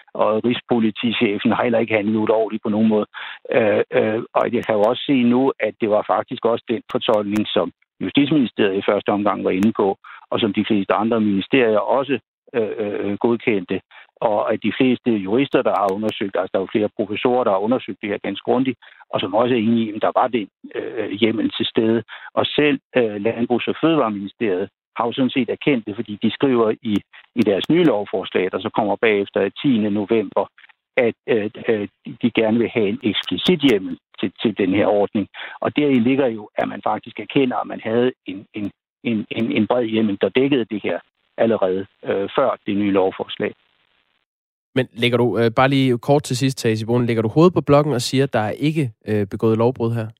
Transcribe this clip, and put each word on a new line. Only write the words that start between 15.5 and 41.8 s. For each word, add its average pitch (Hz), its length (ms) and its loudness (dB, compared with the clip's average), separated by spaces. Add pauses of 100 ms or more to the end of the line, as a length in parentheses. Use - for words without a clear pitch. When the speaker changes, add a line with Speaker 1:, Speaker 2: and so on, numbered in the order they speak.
Speaker 1:
der 104 180 0
har 98 120 2
undersøgt, 107 440 -4
altså 92 160 -2
der 101 60 0
er 95 40 0
jo 92 120 -6
flere 107 220 2
professorer, 117 480 0
der 110 60 2
har 95 80 2
undersøgt 110 420 -2
det 107 80 -6
her 98 100 -4
ganske 101 260 -10
grundigt, 123 340 0 (340)
og - 80 -2
som 95 140 -4
også 123 200 2
er 123 40 2
enige 113 340 2
i, - 40 -12
at 107 60 -6
der 92 180 2
var 127 80 2
den, 113 200 -4 (260)
øh, 107 360 -6
hjemmel 107 400 0
til - 160 -4
stede. 113 360 0 (320)
Og 110 120 0
selv, 147 340 0 (160)
øh, 110 200 0 (100)
Landbrugs- 117 420 0
og - 120 -4
Fødevareministeriet 104 880 0 (280)
har 113 100 0
jo 117 60 -4
sådan 127 180 0
set 117 200 -2
erkendt 117 360 0
det, 101 80 -6
fordi 104 280 -8
de 110 80 2
skriver 117 520 2
i, 107 120 -2 (400)
i 120 80 2
deres 98 280 2
nye 170 140 6
lovforslag, 101 680 0
der 92 80 -4
så 90 160 -6
kommer 101 200 0
bagefter 101 520 2 (140)
tiende 107 280 2
november, 101 540 0 (520)
at, 120 180 2 (140)
øh, 110 220 0 (180)
øh, 104 200 0 (340)
de 123 80 2
gerne 110 280 2
vil 110 100 0
have 101 200 0
en 110 140 -4
eksplicit - 580 0 (100)
hjemmel 92 280 -2 (220)
til, 101 120 -4 (100)
til 110 160 -2
den 95 160 0
her 101 120 0
ordning. 101 420 0 (320)
Og - 160 -4
deri 143 180 0
ligger 131 320 2
jo, 110 280 -8
at 107 140 -4
man 104 160 -10
faktisk 110 360 -8
erkender, 123 360 -2
at 98 100 -6
man - 180 -12
havde 120 280 0 (140)
en, 95 280 -12
en, 104 160 -8 (320)
en, 113 280 -4
en, 117 220 -4
en 104 140 2
bred 123 180 0
hjemmel, 110 360 0
der 104 80 2
dækkede 135 360 2
det 104 180 -6
her 92 160 -4 (380)
allerede, 98 500 0 (180)